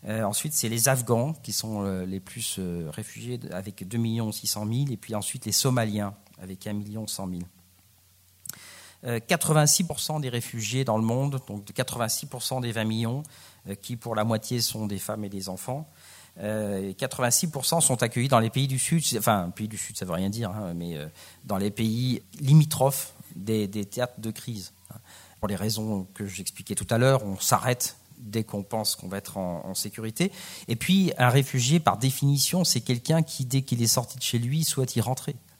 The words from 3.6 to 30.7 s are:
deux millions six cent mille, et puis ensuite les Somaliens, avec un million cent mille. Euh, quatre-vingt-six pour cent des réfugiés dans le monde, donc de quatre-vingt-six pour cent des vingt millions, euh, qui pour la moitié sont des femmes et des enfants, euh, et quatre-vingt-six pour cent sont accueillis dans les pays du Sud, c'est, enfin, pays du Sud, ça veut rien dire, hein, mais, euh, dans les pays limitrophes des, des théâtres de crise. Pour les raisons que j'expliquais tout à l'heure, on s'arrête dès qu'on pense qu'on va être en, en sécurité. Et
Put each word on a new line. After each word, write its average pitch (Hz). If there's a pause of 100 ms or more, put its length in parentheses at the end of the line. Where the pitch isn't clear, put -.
deux 113
millions 113
six -
cent 107
mille, 127
et 110
puis -
ensuite 107
les 107
Somaliens, 107 (260)
avec 92
un 107
million 104
cent 98
mille. 87 (1600)
Euh, 120
quatre-vingt-six 151
pour 160
cent 156
des 131
réfugiés 117
dans 113
le 110
monde, 131 (100)
donc 101
de -
quatre-vingt-six 120
pour 123
cent 127
des 117
vingt 110
millions, 117 (440)
euh, 98
qui 123
pour 117
la 107
moitié 113
sont 110
des 101
femmes 107
et 101
des 98
enfants, 131 (540)
euh, 101
et 92
quatre-vingt-six 135
pour 139
cent 165
sont -
accueillis 120
dans 131
les 110
pays 139
du 131
Sud, 165
c'est, 117
enfin, 101
pays 107
du 107
Sud, -
ça -
veut 90
rien 92
dire, 113
hein, 101
mais, 85
euh, 73 (360)
dans 101
les 101
pays 117 (180)
limitrophes 143 (200)
des, 104
des 101
théâtres 123
de 110
crise. 107 (680)
Pour 110
les 101
raisons 107
que 101
j'expliquais 98
tout -
à 117
l'heure, 131
on 95
s'arrête - (220)
dès 110
qu'on 101
pense 110
qu'on -
va 95
être -
en, 90
en 92
sécurité. 110 (340)
Et -